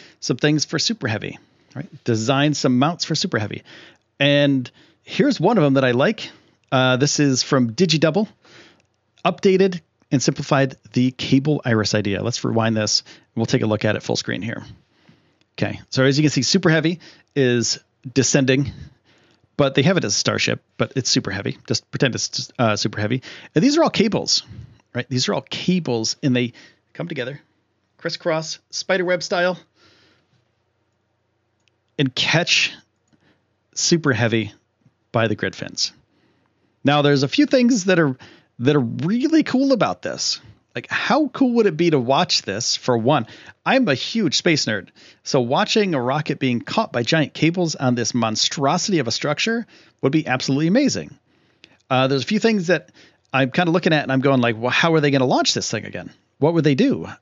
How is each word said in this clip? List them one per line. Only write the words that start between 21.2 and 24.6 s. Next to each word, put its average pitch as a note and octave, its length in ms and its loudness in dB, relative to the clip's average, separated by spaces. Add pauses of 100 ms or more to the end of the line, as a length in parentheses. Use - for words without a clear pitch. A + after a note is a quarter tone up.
Heavy. G2 340 -8
Just - 240 -6
pretend B2 240 0
it's, - 440 -8
uh, A2 180 2
Super G#2 240 -4
Heavy. G#2+ 220 -4 (320)
And D#3+ 80 2
these C#4+ 140 2
are E4 60 4
all C4+ 80 2
cables, - 540 0 (500)